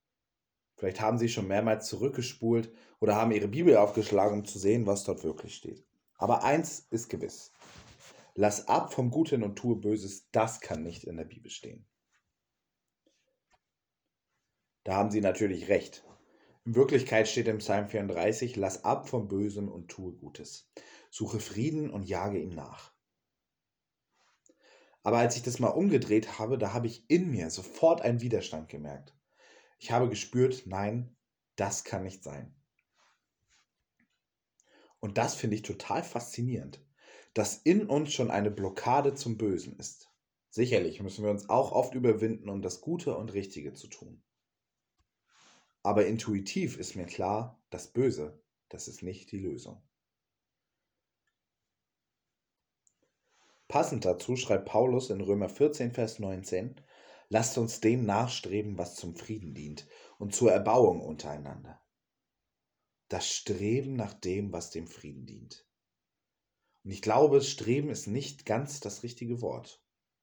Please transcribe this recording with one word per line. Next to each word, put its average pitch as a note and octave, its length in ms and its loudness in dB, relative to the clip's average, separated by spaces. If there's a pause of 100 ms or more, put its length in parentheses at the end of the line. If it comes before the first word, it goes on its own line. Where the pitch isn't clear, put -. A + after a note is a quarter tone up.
(760)
Vielleicht G2 260 -4
haben A2+ 180 2
Sie A#2 100 2
schon A2+ 180 -2
mehrmals A2 420 2
zurückgespult A#2 840 0 (280)
oder G#2 140 4
haben A2+ 180 4
Ihre G#2 160 2
Bibel A#2+ 280 8
aufgeschlagen, G#2 640 6
um G2+ 80 -4
zu - 120 -10
sehen, G#2 280 4
was G2+ 180 2
dort F2+ 200 -4
wirklich - 300 -6
steht. - 320 -14 (300)
Aber G#2+ 260 2
eins D#3 480 0
ist A2+ 200 -4
gewiss. - 420 -8 (840)
„Lass - 340 2
ab D#3 260 2
vom B2 160 2
Guten C#3+ 320 2
und G2+ 140 -4
tue A#2+ 200 0
Böses“, G2+ 540 -4
das A2 300 0
kann D#2 220 -8
nicht E2+ 220 -10
in E2 140 -10
der D#2+ 60 -8
Bibel - 260 -20
stehen. - 360 -16 (3000)
Da F#2+ 100 -2
haben G#2 160 4
Sie G#2+ 100 2
natürlich F#2+ 480 0
recht. - 340 0 (640)
In A#2 100 -4
Wirklichkeit B2 540 4
steht A2+ 200 0
im G#2+ 100 0
Psalm G#2 300 0
vierunddreißig, G#2 680 0
„Lass F#2+ 280 -2
ab B2 220 0
vom G#2+ 220 -4
Bösen G2+ 400 -2
und F2 200 -14
tue F#2 260 -12
Gutes. - 560 -18 (400)
Suche G#2+ 300 -6
Frieden C#3+ 500 -4
und G2 140 -6
jage F#2+ 360 -2
ihm E2 140 -8
nach.“ - 400 -14 (2000)
Aber A2+ 160 4
als A#2+ 180 2
ich - 60 -8
das A#2+ 160 -4
mal A#2+ 100 4
umgedreht B2+ 680 2
habe, A2+ 180 -2
da G2+ 160 -2
habe A#2 140 -2
ich - 240 -8
in F3 200 4
mir F2 200 -2
sofort - 500 2
einen A#2 220 2
Widerstand F#2 480 -4
gemerkt. D2 440 -14 (640)
Ich - 140 -6
habe A#2+ 180 4
gespürt, B2+ 560 0
„Nein, G#2 500 -4 (400)
das - 280 -2
kann F#2+ 180 -6
nicht F#2 200 -12
sein.“ C#2+ 320 -14 (2500)
Und G#2 160 -6
das A#2 180 0
finde G#2+ 220 -2
ich G#2+ 60 -6
total - 400 -4
faszinierend, - 840 -6 (460)
dass G#2+ 240 0
in G3+ 300 4
uns D3 260 0
schon B2 180 0
eine G#2 200 2
Blockade A#2+ 640 0
zum A2+ 240 -6
Bösen F#2+ 400 -2
ist. - 340 -18 (380)
Sicherlich G#2+ 500 0
müssen G2+ 240 -8
wir G#2 60 2
uns G2+ 180 -4
auch C3+ 240 2
oft - 220 2
überwinden, A2 560 2
um G2 100 -6
das F2+ 220 -8
Gute E3 340 -4
und G#2 160 -8
Richtige G2 400 -8
zu - 160 -20
tun. - 340 -20 (1600)
Aber G2+ 240 4
intuitiv A2 680 -2
ist - 180 -10
mir F2+ 120 -8
klar, G#2+ 520 -4 (120)
das - 200 -12
Böse, D#2+ 520 -2 (260)
das - 180 -16
ist - 160 -16
nicht - 300 -12
die G2+ 60 -8
Lösung. D#2 440 -10 (3750)
Passend C#3+ 380 2
dazu F#2 320 0
schreibt G2+ 300 0
Paulus B2+ 420 4
in G2 140 -2
Römer G2 260 2
vierzehn, C#3 440 2
Vers A#2 260 -4
neunzehn: F#2+ 600 -6 (500)
„Lasst A2+ 280 2
uns A2+ 240 -2
dem A#2+ 240 4
nachstreben, G#2 720 -2
was F2 200 -8
zum E2+ 180 -10
Frieden F2 400 -10
dient D2 320 -14 (320)
und G2+ 160 -6
zur A2+ 160 8
Erbauung G2+ 500 6
untereinander.“ D2+ 800 -12 (1300)
Das - 240 -4
Streben A2+ 640 -2
nach G#2+ 180 -4
dem, F#2+ 400 -4
was E2+ 180 -8
dem E2 180 -10
Frieden C#2 360 -16
dient. A1+ 440 -20 (1120)
Und G2 80 -12
ich F#2 100 -10
glaube, C3+ 400 6
Streben C3 480 -2
ist G#2 200 -6
nicht B2+ 360 -6
ganz C3 360 -4
das - 240 -10
richtige A#2 360 -8
Wort - 440 -10 (380)